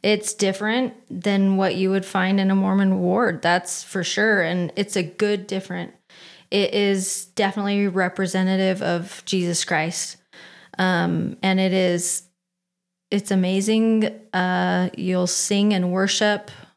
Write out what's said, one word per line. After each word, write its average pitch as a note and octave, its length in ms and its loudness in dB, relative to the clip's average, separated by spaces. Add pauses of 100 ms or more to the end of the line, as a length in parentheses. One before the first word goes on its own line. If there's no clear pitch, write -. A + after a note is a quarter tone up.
It's G#3 320 0
different G#3 600 0 (160)
than G3 460 2
what F#3+ 180 2
you F#3+ 160 0
would F#3+ 140 0
find F#3+ 340 0
in F#3+ 120 2
a G3 40 4
Mormon F#3+ 460 2
ward, F3+ 420 0
that's F3 400 0
for F#3 220 -6
sure. G#3 380 2
And E3+ 340 -2
it's G3+ 200 -2
a F#3 60 0
good G3+ 440 -2
different. F3+ 460 -8 (580)
It G3 220 0
is G3 640 0
definitely G3+ 540 0
representative F#3+ 920 0
of F3 460 -4
Jesus F3 380 -2
Christ. E3 520 -4 (600)
Um, F3 640 0
and F#3+ 160 2
it F#3+ 140 2
is, F3+ 500 0 (880)
it's G3+ 200 -2
amazing. G#3+ 720 2 (280)
Uh, F3+ 640 0
you'll F3+ 300 0
sing G3+ 480 0
and F3+ 180 0
worship G3+ 580 0 (260)